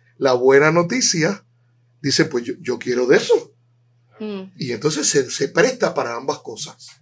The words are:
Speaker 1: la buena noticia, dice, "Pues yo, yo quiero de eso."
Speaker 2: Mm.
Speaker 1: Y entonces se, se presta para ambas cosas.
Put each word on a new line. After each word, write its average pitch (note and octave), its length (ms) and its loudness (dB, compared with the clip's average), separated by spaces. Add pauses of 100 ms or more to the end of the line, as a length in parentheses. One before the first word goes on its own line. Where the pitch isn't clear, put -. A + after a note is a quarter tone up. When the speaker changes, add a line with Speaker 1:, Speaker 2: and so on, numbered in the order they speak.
(180)
Speaker 1:
la C3 160 2
buena C3+ 380 6
noticia, F3 720 -2 (560)
dice, D3 240 0
"Pues B2 200 -6
yo, - 140 -8
yo A#2+ 200 -6
quiero B2 280 -2
de D3+ 100 6
eso." - 360 0 (640)
Speaker 2:
Mm. G#3 240 -10 (140)
Speaker 1:
Y C3+ 140 -6
entonces D#3+ 360 -2
se, C3+ 220 0
se - 200 -4
presta G3+ 440 0
para A#2+ 220 -6
ambas C#3 240 -8
cosas. - 480 -16 (140)